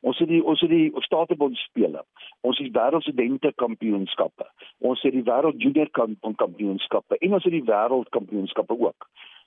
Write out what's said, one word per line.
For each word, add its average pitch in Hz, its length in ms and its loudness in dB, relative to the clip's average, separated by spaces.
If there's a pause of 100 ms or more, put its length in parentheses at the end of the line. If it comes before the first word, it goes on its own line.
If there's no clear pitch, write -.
Ons - 180 -2
het 165 100 2
die, 165 160 4
ons 156 160 0
het 170 100 2
die 160 240 4
Statebond 147 640 0
Spele. - 480 -2 (360)
Ons 123 180 0
het 131 140 -6
Wêreldstudente 135 840 0
Kampioenskappe. 104 920 -2 (320)
Ons 123 240 -2
het 131 100 2
die 127 100 0
Wêreld 127 400 0
Junior 147 280 2
Kamp-, 110 460 -4
Kampioenskappe 98 840 -2
en 190 140 2
ons 185 120 2
het 180 80 2
die 156 120 -2
Wêreldkampioenskappe 113 1160 0
ook. - 280 -2 (380)